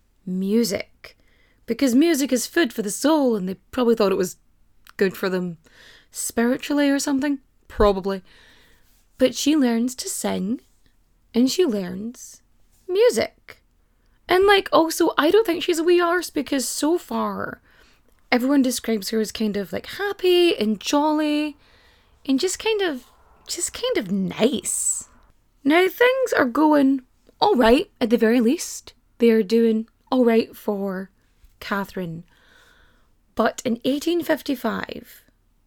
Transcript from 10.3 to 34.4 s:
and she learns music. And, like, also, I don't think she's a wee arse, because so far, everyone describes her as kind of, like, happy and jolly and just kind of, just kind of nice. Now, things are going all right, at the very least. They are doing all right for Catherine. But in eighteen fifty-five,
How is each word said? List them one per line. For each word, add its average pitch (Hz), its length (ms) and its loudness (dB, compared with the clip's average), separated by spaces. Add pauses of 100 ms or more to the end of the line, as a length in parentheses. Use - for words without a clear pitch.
and 254 160 2
she 370 160 0
learns 208 760 -8 (440)
music. - 800 -2 (640)
And, 370 180 4
like, 403 280 4
also, 330 440 2
I 302 140 2
don't 427 140 4
think 349 180 -2
she's 330 160 -2
a 330 40 -2
wee 349 180 4
arse, 339 280 -2
because 277 380 -4
so 320 300 -2
far, 220 640 -6 (680)
everyone 262 320 2
describes 226 480 -4
her 220 120 -2
as 208 100 -6
kind 214 240 -4
of, 196 160 -8
like, 185 140 -8
happy 359 720 0
and 208 220 -2
jolly 302 800 0 (680)
and 269 140 0
just 370 200 -4
kind 427 220 -2
of, 302 240 -4 (420)
just - 260 -8
kind 494 240 -4
of 196 140 -4
nice. - 960 -2 (540)
Now, 339 240 4
things 494 460 2
are 294 120 2
going 277 560 2 (400)
all 392 140 4
right, 240 340 4 (100)
at 233 100 0
the 226 80 4
very 226 220 4
least. - 540 -2 (240)
They 233 140 6
are 220 120 4
doing 226 440 2 (240)
all 254 120 4
right 233 320 2
for 196 540 -6 (500)
Catherine. 185 640 -8 (1120)
But - 300 -2
in 233 180 -4
eighteen 311 400 -2
fifty-five, - 1000 -6 (440)